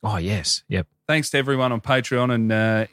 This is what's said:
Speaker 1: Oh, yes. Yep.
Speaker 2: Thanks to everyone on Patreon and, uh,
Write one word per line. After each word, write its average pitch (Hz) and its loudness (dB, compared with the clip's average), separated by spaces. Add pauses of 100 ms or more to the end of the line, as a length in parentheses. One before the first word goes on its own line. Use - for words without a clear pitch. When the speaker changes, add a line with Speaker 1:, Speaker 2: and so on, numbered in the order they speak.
Speaker 1:
Oh, 107 -4
yes. 90 -4
Yep. 92 -2 (220)
Speaker 2:
Thanks 151 0
to 143 2
everyone 131 0
on 117 -2
Patreon 123 0
and, 113 2
uh, 110 2